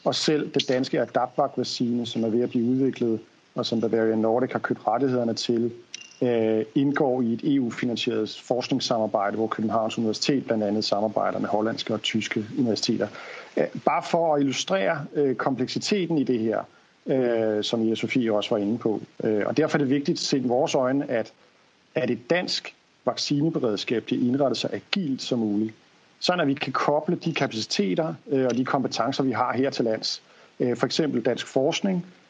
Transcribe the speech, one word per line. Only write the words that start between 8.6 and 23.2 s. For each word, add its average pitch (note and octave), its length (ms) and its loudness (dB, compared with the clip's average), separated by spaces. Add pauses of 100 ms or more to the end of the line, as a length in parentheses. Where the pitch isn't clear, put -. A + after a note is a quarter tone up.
hvor A2 120 0
Københavns A2 500 0
Universitet A#2 480 0
blandt A2 180 0
andet G#2 200 0
samarbejder G#2 560 0
med G#2 100 -2
hollandske A2 440 0
og G#2+ 80 -2
tyske G#2+ 440 -2 (120)
universiteter. A2 500 0 (500)
Øh, - 60 2 (220)
bare D#3+ 260 2
for E3 240 2
at D3 60 4
illustrere, D#3+ 640 0 (100)
øh, C#3 200 2
kompleksiteten D#3 840 0
i C3+ 60 2
det A#2+ 160 2
her, A2 200 0 (460)
øh, A2+ 580 2
som A2+ 240 0
Ida A2 80 2
Sofie A2+ 380 0
også G#2 160 0
var A#2 80 2
inde G#2 200 0
på. A2 240 -2 (220)
Øh, G#2+ 220 2
og - 120 -2
derfor D#3 200 2
er - 20 2
det C3+ 100 2
vigtigt D3 300 0
set C3+ 240 0
i B2 40 0
vores C3+ 280 0
øjne, C3+ 360 0
at, A2+ 220 -2 (640)
at B2+ 140 0
et A#2+ 200 -4
dansk - 460 -2 (300)
vaccineberedskab B2+ 960 0